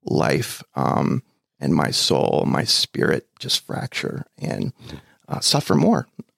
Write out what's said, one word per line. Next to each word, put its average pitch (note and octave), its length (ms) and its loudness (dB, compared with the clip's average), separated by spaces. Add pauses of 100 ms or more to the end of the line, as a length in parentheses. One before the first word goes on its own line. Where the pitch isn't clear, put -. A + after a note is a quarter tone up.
life, - 580 0 (120)
um, C2+ 480 0 (380)
and D2 140 2
my D2 160 2
soul, - 560 2
my - 180 0
spirit - 640 0 (100)
just - 280 -4
fracture - 580 -6 (140)
and, - 340 -4 (560)
uh, C#3 120 -4
suffer - 340 2
more. E3+ 340 4 (300)